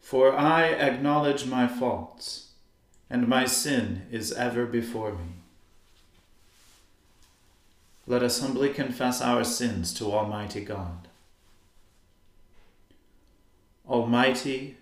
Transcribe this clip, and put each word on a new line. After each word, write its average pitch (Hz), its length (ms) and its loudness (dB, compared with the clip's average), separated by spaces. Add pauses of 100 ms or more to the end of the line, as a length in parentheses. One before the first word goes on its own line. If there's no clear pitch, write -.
For 135 320 6
I 160 300 4
acknowledge 143 800 2
my 127 200 2
faults, - 840 -6 (600)
and 123 180 2
my 127 200 4
sin 110 640 0
is 107 220 -6
ever 120 340 -2
before 113 460 -4
me. 87 240 -10 (2750)
Let 123 160 2
us 120 180 0
humbly 135 280 0
confess 127 540 -2
our 120 220 2
sins 104 500 -2
to 104 180 -4
Almighty 104 500 -4
God. 92 460 -10 (2750)
Almighty 127 920 0